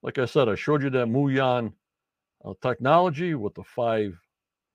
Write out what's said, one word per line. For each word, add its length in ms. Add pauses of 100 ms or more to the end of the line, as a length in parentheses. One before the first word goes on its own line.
like 160
I 80
said, 200
I 100
showed 260
you 80
that 160
Muyan, 640 (720)
uh, 160
technology 720
with 200
the 100
five 540 (560)